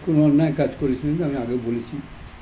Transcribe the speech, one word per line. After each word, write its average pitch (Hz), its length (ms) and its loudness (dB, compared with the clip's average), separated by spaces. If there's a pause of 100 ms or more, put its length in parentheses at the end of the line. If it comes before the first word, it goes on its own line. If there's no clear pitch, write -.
কোনো 151 180 4
অন্যায় 151 320 4
কাজ 139 120 2 (120)
করেছিলেন, 147 420 0
আমি 139 140 -2
আগেও 120 300 -4
বলেছি। 117 300 -4 (460)